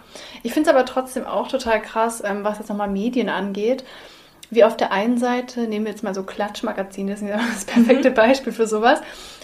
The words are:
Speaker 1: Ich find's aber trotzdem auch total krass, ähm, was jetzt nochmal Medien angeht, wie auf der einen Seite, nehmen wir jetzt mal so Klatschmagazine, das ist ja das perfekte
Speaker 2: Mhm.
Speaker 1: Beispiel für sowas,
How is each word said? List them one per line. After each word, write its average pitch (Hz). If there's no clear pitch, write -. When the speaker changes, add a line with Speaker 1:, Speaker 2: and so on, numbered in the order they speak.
Speaker 1:
Ich 240
find's 311
aber 262
trotzdem 254
auch 220
total 233
krass, 233
ähm, 202
was 208
jetzt -
nochmal 208
Medien 214
angeht, 202
wie 233
auf 330
der -
einen 226
Seite, 247
nehmen 214
wir 214
jetzt 208
mal 196
so 190
Klatschmagazine, 202
das 208
ist 208
ja -
das 233
perfekte 254
Speaker 2:
Mhm. -
Speaker 1:
Beispiel 233
für 226
sowas, 220